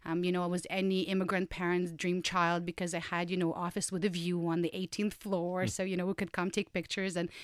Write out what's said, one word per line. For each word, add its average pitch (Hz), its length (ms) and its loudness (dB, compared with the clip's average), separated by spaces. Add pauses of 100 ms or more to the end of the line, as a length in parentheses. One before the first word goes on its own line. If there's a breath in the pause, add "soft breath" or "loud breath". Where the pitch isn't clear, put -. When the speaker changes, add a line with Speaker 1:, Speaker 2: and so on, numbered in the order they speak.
Speaker 1:
Um, 165 180 0
you 180 80 4
know, 180 120 2
I - 20 0
was 175 240 0
any 190 320 2
immigrant 185 480 0
parent's 175 420 0
dream 180 300 0
child 170 440 2
because 175 280 -4
I 170 60 -2
had, 175 300 -2
you 185 60 0
know, 170 160 4
office 180 400 -2
with 185 140 0
a 208 40 4
view 170 380 0
on 165 140 2
the 170 120 2
eighteenth 190 400 -2
floor. 185 500 0
Speaker 2:
Hmm. - 40 2
Speaker 1:
So, 143 160 -2
you 185 140 0
know, 180 80 0
we 190 80 0
could 185 180 -4
come 180 180 0
take - 220 -2
pictures 190 460 -2
and 170 120 0 (140 loud breath)